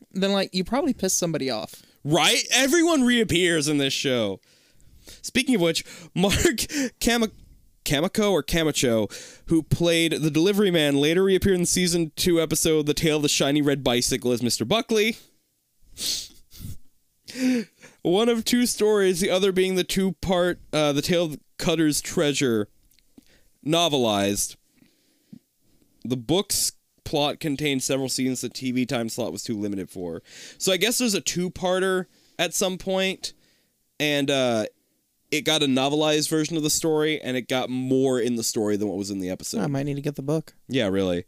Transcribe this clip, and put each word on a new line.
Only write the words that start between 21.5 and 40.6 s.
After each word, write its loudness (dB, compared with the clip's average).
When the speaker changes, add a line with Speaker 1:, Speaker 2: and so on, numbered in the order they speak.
Speaker 2:
Cutter's 0
Treasure, 0
novelized. 0
The -4
book's -2
plot -2
contained -2
several -2
scenes -2
the -8
T -6
V 0
time -4
slot -6
was -10
too -6
limited -6
for. -10
So -2
I 0
guess 0
there's 0
a -2
two-parter -2
at -4
some -2
point, -4
and, 0
uh, 2
it -2
got 2
a 4
novelized 2
version 0
of -2
the 0
story, 2
and -4
it -6
got -2
more 2
in 0
the -2
story 0
than -2
what -4
was -4
in -4
the -4
episode. -6
Speaker 1:
I -2
might -2
need -4
to -8
get -6
the -8
book. -4